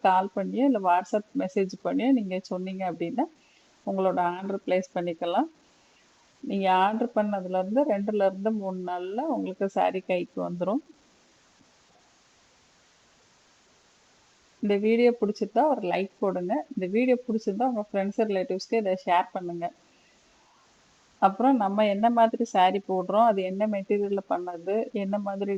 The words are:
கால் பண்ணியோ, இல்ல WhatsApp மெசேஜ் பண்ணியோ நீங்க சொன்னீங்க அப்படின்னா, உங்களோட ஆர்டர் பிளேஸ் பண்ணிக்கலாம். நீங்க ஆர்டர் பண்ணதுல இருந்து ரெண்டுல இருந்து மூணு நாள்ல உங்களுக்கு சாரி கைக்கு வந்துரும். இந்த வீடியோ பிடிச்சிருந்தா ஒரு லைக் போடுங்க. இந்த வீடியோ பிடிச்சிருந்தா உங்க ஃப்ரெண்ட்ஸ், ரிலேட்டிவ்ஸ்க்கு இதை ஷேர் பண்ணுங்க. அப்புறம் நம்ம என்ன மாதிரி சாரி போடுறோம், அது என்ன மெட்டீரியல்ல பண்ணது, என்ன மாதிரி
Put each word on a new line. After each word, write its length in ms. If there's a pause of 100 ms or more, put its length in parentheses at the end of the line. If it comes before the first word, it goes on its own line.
கால் 320
பண்ணியோ, 340
இல்ல 160
WhatsApp 440 (100)
மெசேஜ் 440
பண்ணியோ 320
நீங்க 320
சொன்னீங்க 420
அப்படின்னா, 400 (600)
உங்களோட 320 (100)
ஆர்டர் 340
பிளேஸ் 300
பண்ணிக்கலாம். 580 (920)
நீங்க 240 (100)
ஆர்டர் 340
பண்ணதுல 480
இருந்து 280
ரெண்டுல 380
இருந்து 280
மூணு 320
நாள்ல 440
உங்களுக்கு 420
சாரி 320
கைக்கு 380
வந்துரும். 420 (3750)
இந்த 160
வீடியோ 340
பிடிச்சிருந்தா 540
ஒரு 180
லைக் 320
போடுங்க. 380 (140)
இந்த 200
வீடியோ 300
பிடிச்சிருந்தா 480
உங்க 160
ஃப்ரெண்ட்ஸ், 400
ரிலேட்டிவ்ஸ்க்கு 560
இதை 200
ஷேர் 320
பண்ணுங்க. 360 (1600)
அப்புறம் 340
நம்ம 300
என்ன 240
மாதிரி 360
சாரி 360
போடுறோம், 440
அது 160
என்ன 240
மெட்டீரியல்ல 580
பண்ணது, 500 (200)
என்ன 240
மாதிரி 400